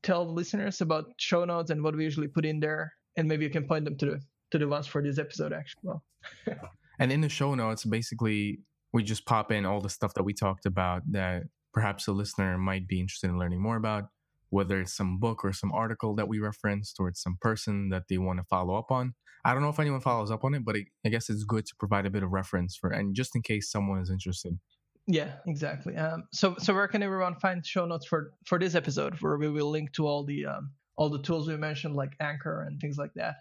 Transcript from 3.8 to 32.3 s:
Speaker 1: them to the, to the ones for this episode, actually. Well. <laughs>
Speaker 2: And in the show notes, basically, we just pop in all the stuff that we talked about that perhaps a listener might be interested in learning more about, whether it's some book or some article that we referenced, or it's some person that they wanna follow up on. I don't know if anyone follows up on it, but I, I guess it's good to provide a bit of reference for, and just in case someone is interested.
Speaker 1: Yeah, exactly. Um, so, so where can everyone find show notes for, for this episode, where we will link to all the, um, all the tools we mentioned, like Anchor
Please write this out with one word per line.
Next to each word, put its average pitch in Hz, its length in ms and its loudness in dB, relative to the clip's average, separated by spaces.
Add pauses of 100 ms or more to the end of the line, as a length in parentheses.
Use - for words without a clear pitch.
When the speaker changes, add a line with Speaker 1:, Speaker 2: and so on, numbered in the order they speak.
Speaker 1:
them 147 120 -4
to 143 80 2
the, 147 160 0 (300)
to 165 60 4
the 147 100 4
ones 143 200 0
for 147 140 -2
this 143 160 0
episode, 151 360 -4
actually. 156 300 -10
Well. 185 200 -6 (420)
<laughs> - 240 -8 (300)
Speaker 2:
And 127 120 4
in 147 100 4
the 151 80 2
show 139 260 0
notes, 113 280 0
basically, 107 760 0 (340)
we 117 80 6
just 110 240 -2
pop 110 260 4
in 104 140 2
all 98 160 2
the 98 80 -2
stuff - 240 -2
that - 100 -2
we 101 120 0
talked 95 320 0
about 90 340 0 (120)
that 92 300 0 (300)
perhaps 104 340 2
a 107 40 0
listener 98 480 0
might 95 280 -2
be 92 120 0
interested 92 320 -2
in 90 80 0
learning 90 200 0
more 110 160 0
about, 107 280 0 (480)
whether 98 280 4
it's 90 160 -4
some 92 220 0
book 110 260 0
or 98 80 0
some 98 200 -2
article 110 440 0
that 104 120 0
we 107 100 -2
referenced, 104 640 -2
or 95 80 2
it's 87 160 -4
some 90 180 -2
person 104 480 0
that 92 180 -2
they 92 120 0
wanna 92 240 0
follow 92 320 2
up 113 160 -2
on. 127 240 -2 (280)
I 123 100 4
don't 139 100 2
know 147 60 2
if 151 100 -2
anyone 143 220 0
follows 117 280 0
up 110 140 -2
on 135 100 2
it, 135 100 -2
but 107 120 0
I, 101 100 -2 (180)
I 107 60 4
guess 113 180 0
it's 107 160 -2
good 107 220 0
to - 140 -14
provide 98 260 2
a 98 60 0
bit 101 100 0
of 92 80 0
reference 95 460 0
for, 92 160 -2
and 98 240 0
just 127 200 -2
in 117 60 2
case 104 300 -2
someone 98 280 0
is 92 120 -2
interested. 90 480 -4 (480)
Speaker 1:
Yeah, 151 300 0 (100)
exactly. 147 500 -4
Um, 160 340 -4
so, 185 280 2
so 190 160 2
where 196 120 4
can 208 140 0
everyone 190 380 0
find 185 260 0
show 180 220 0
notes 170 180 -4
for, 151 280 0 (120)
for 180 140 2
this 180 160 2
episode, 143 460 2
where 147 160 2
we 151 120 2
will 147 220 0
link 151 220 -2
to 156 120 2
all 147 180 0
the, 143 220 -4
um, 139 240 -6 (280)
all 151 120 4
the 143 140 -2
tools 160 240 0
we 156 100 -2
mentioned, 151 380 -4
like 139 240 -2
Anchor 151 420 -4